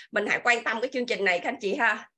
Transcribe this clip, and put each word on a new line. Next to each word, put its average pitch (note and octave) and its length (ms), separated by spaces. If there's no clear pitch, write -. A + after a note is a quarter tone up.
mình G#3 160
hãy F3 160
quan A#3 200
tâm A3 180
cái B3+ 120
chương B3 120
trình G3+ 200
này F3 140
các A3 100
anh C4+ 120
chị G#3 140
ha. A3+ 420